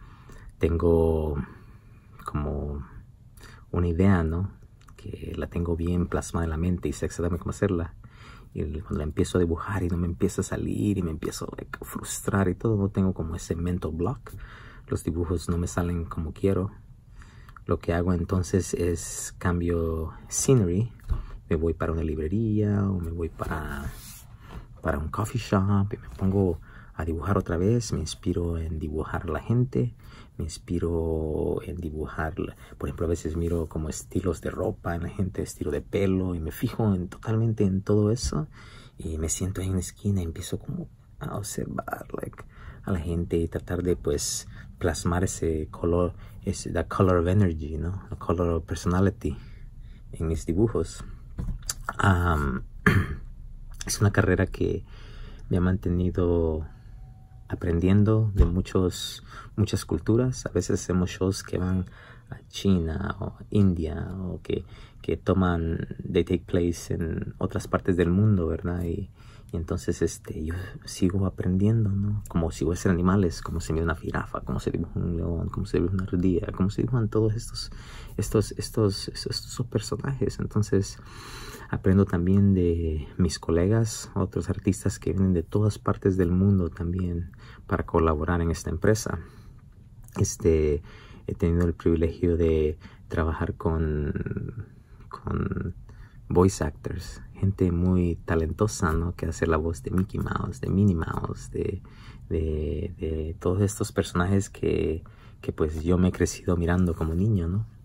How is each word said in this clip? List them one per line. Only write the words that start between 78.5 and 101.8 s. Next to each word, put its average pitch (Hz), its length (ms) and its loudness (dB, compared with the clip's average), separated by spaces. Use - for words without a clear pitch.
estos, 98 500 0
estos, - 380 -6
estos - 220 -6
personajes. - 720 -2
Entonces, - 580 0
aprendo 98 340 6
también 95 500 6
de 85 540 2
mis 87 220 2
colegas, 104 760 2
otros 92 340 -2
artistas - 500 0
que 90 140 -2
vienen 95 180 4
de 85 120 4
todas 104 360 2
partes - 380 2
del 90 140 4
mundo 92 380 6
también 87 640 -4
para - 180 -2
colaborar 80 560 2
en 82 100 2
esta - 180 -2
empresa. 101 500 2
Este, 78 640 2
he - 100 -4
tenido 85 300 4
el 85 80 2
privilegio 82 640 2
de 80 420 2
trabajar 80 480 0
con, 78 1080 -2
con - 680 -4
voice 90 340 6
actors, - 580 -6
gente 95 380 2
muy 87 440 2
talentosa, 82 800 0
¿no? 82 220 0
Que - 100 -6
hace 80 200 -2
la 80 120 4
voz 80 260 -2
de - 80 -6
Mickey 92 280 0
Mouse, - 420 -4
de - 80 -4
Minnie 95 260 6
Mouse, - 560 -6
de, - 320 -4